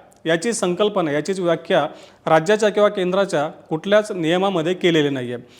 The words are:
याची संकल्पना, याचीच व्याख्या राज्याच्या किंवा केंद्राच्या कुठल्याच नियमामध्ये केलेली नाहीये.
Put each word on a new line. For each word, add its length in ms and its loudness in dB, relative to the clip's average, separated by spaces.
याची 260 0
संकल्पना, 600 -2
याचीच 280 -4
व्याख्या 460 0
राज्याच्या 420 4
किंवा 200 2
केंद्राच्या 600 -2
कुठल्याच 420 0
नियमामध्ये 640 0
केलेली 360 2
नाहीये. 260 -6